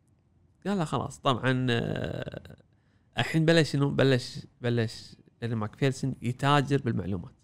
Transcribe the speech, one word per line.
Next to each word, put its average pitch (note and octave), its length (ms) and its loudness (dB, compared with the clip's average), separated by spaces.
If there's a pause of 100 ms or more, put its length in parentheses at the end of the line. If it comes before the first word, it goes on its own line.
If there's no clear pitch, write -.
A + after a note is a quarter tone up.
(680)
قال G3+ 100 0
له: E3 80 0
"خلاص." - 340 -4
طبعًا، B2+ 500 2
آه، - 880 -4 (600)
الحين D#3 280 0
بلش E3 260 4
شنو؟ C#3+ 180 2
بلش، B2+ 500 2 (220)
بلش A#2+ 540 -2 (260)
لأن A#2 140 -4
ماك G#2+ 200 -6
فيرسون C3+ 460 -2
يتاجر C#3 600 2
بالمعلومات. G2+ 520 -4 (100)